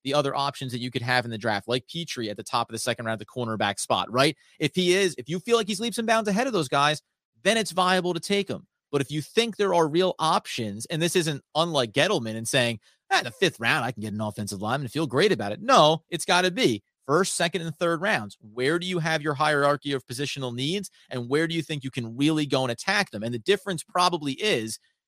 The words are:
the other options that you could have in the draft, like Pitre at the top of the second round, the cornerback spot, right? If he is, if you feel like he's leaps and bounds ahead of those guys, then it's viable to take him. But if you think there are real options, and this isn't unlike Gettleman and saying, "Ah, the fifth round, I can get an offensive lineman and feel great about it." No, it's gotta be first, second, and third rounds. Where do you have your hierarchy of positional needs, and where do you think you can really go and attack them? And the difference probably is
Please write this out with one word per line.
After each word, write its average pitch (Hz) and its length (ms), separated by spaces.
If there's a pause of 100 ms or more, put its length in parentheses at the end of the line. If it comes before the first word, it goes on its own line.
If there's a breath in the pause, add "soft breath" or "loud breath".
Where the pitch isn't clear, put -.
the 135 120
other 139 200
options 139 380
that 120 80
you 123 100
could 117 120
have 127 200
in 120 80
the 110 60
draft, 101 300
like 120 200
Pitre 127 420
at 104 60
the 107 80
top 117 240
of 113 60
the 113 60
second 120 260
round, 110 160
the - 40
cornerback 110 540
spot, 98 320
right? 139 240 (240 soft breath)
If 156 160
he 180 180
is, 190 240
if 127 120
you 175 100
feel 233 160
like 220 120
he's 190 120
leaps 233 200
and 226 80
bounds 226 200
ahead 214 200
of 254 60
those 160 140
guys, 147 340 (420)
then 214 140
it's 214 120
viable 180 460
to 165 40
take 202 300
him. 98 160 (260)
But 139 100
if 135 100
you 151 100
think 226 340
there 190 200
are 160 120
real 175 300
options, 120 680
and 151 120
this 170 160
isn't 156 280 (100)
unlike 147 380
Gettleman 139 440
and 113 120
saying, 117 320 (320 soft breath)
"Ah, 160 120
the 123 60
fifth 160 300
round, 123 260
I 123 60
can 104 100
get 104 120
an 107 80
offensive 104 420
lineman 127 220
and 117 60
feel 160 140
great 147 260
about 101 200
it." 107 100
No, 170 480
it's 165 160
gotta 185 240
be 175 320 (240)
first, 170 300
second, 175 260
and 165 140
third 170 260
rounds. 165 400
Where 127 380
do 180 80
you 185 100
have 160 240
your 147 140
hierarchy 143 560
of 135 160
positional 127 480
needs, 165 340 (220 soft breath)
and 120 180
where 156 180
do 165 60
you 165 80
think 143 220
you 131 80
can 117 260
really 151 300
go 135 160
and 120 80
attack 196 400
them? 101 100
And 117 100
the 120 60
difference 190 460
probably 175 500
is 123 460 (280)